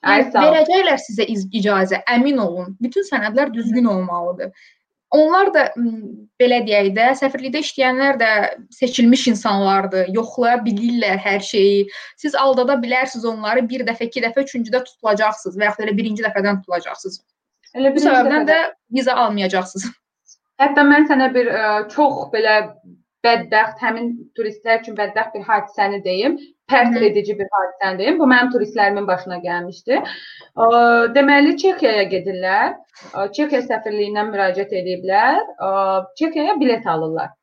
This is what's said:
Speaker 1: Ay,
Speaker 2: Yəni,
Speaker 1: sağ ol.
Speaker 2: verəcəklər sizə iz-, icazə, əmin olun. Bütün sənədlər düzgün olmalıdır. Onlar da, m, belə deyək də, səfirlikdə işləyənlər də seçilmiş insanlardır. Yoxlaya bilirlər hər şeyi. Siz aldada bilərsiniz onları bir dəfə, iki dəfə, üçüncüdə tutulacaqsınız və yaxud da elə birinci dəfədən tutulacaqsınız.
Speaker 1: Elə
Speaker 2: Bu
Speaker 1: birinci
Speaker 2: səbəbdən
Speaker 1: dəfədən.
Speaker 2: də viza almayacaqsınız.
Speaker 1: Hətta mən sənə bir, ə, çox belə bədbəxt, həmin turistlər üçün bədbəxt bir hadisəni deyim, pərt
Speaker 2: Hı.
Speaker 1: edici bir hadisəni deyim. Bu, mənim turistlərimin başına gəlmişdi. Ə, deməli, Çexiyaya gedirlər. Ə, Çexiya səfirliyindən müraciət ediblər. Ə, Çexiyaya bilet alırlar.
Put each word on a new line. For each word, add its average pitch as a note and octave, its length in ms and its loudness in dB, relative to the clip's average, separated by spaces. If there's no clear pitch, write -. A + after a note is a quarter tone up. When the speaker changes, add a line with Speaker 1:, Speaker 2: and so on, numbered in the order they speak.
Speaker 1:
Ay, G3+ 180 4
Speaker 2:
Yəni, B3 100 -2
Speaker 1:
sağ C#4 80 2
ol. D4+ 140 6
Speaker 2:
verəcəklər D#4+ 480 4
sizə G#3+ 240 -4
iz-, G3 240 -6
icazə, F#3+ 560 0
əmin C4 320 2
olun. F#3 400 -4
Bütün B3 260 -4
sənədlər A#3+ 500 -2
düzgün A#3 320 0
olmalıdır. F3 640 -4
Onlar E4 420 4
da, D4+ 80 4
m, A#3+ 140 -2
belə B3 280 2
deyək G#3 300 2
də, A3 220 2
səfirlikdə C4+ 500 -4
işləyənlər C4 560 0
də A3+ 100 2
seçilmiş B3 560 2
insanlardır. G3 840 0
Yoxlaya A#3 460 0
bilirlər A3 600 -2
hər G3+ 220 -2
şeyi. G3+ 480 2
Siz D4 180 -6
aldada C4 380 2
bilərsiniz B3 520 -2
onları A3+ 400 -2
bir B3 220 -6
dəfə, A3+ 180 -4
iki A#3 160 -6
dəfə, A#3 220 -2
üçüncüdə B3 400 -4
tutulacaqsınız G#3+ 760 -2
və G#3 120 0
yaxud G#3 140 -8
da G#3+ 40 -4
elə G3+ 100 -2
birinci A3 280 -4
dəfədən G3+ 360 -2
tutulacaqsınız. F3+ 600 -8
Speaker 1:
Elə C4+ 140 2
Speaker 2:
Bu C#4 60 0
Speaker 1:
birinci D4 140 4
Speaker 2:
səbəbdən C#4 360 4
Speaker 1:
dəfədən. D4 40 -2
Speaker 2:
də D#4+ 500 -2
viza B3+ 140 0
almayacaqsınız. G3 720 -2
Speaker 1:
Hətta C#4+ 260 4
mən D4 220 6
sənə C4 260 2
bir, A#3+ 140 2
ə, G#3+ 160 -2
çox - 440 0
belə G#3+ 240 2
bədbəxt, A3 560 2
həmin A#3 300 -4
turistlər A3+ 460 -2
üçün A3 140 -14
bədbəxt G#3+ 380 -4
bir G3 120 -10
hadisəni G3+ 560 -2
deyim, F#3+ 340 -2
pərt A#3+ 240 4
Speaker 2:
Hı. A#3 100 0
Speaker 1:
edici G3+ 340 0
bir G3 80 -6
hadisəni F#3+ 420 -4
deyim. D4 200 0
Bu, D4+ 100 4
mənim B3 240 4
turistlərimin G3+ 540 -2
başına F3+ 360 -4
gəlmişdi. F3 580 -4
Ə, A3+ 100 4
deməli, C#4+ 440 4
Çexiyaya A#3 460 2
gedirlər. F#3+ 720 -2
Ə, G3+ 200 -6
Çexiya C#4+ 320 -2
səfirliyindən G#3 680 -4
müraciət G3 400 -2
ediblər. F#3+ 680 0
Ə, F#3+ 120 -4
Çexiyaya D#4+ 420 -2
bilet A#3+ 280 0
alırlar. D#3+ 420 -4